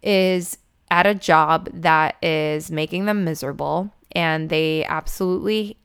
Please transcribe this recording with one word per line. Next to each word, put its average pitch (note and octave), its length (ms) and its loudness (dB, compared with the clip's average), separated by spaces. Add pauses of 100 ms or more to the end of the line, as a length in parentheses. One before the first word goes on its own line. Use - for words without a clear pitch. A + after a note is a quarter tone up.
is F#3 560 2 (320)
at F3 160 4
a G#3 80 4
job D#3+ 580 4
that D#3+ 500 2
is D#3 480 -2
making E3 360 -4
them G#3 180 0
miserable, D3+ 680 -4 (180)
and D#3+ 380 -2
they D#3+ 340 0
absolutely G3+ 1000 -4